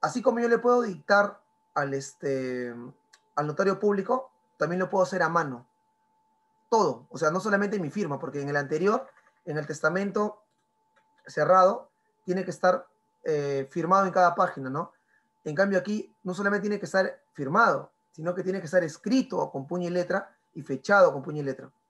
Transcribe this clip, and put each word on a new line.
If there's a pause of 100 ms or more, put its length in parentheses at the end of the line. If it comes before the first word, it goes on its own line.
así
como
yo
le
puedo
dictar (340)
al,
este, (600)
al
notario
público, (240)
también
lo
puedo
hacer
a
mano. (1000)
Todo,
o
sea,
no
solamente
mi
firma,
porque
en
el
anterior, (360)
en
el
testamento (840)
cerrado, (360)
tiene
que
estar, (340)
eh,
firmado
en
cada
página,
¿no? (520)
En
cambio
aquí, (120)
no
solamente
tiene
que
estar (100)
firmado, (180)
sino
que
tiene
que
estar
escrito
con
puño
y
letra (200)
y
fechado
con
puño
y
letra. (200)